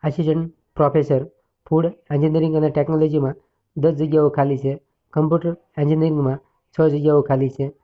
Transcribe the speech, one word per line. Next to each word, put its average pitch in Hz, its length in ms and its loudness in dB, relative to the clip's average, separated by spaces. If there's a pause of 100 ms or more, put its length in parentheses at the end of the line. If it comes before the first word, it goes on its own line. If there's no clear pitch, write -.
આસિસ્ટન્ટ 160 480 -2 (240)
પ્રોફેસર, 143 500 2 (440)
ફૂડ 165 160 2 (260)
એન્જિનિયરિંગ 156 440 0
અને 156 140 2
ટેકનોલોજીમાં 151 680 0 (420)
દસ 156 160 0
જગ્યાઓ 151 360 2
ખાલી 139 280 0
છે. 135 240 -4 (320)
કમ્પ્યુટર 165 420 0 (220)
એન્જિનિયરિંગમાં 147 600 0 (400)
છ - 20 4
જગ્યાઓ 147 400 4
ખાલી 135 280 0
છે. 139 220 -6 (120)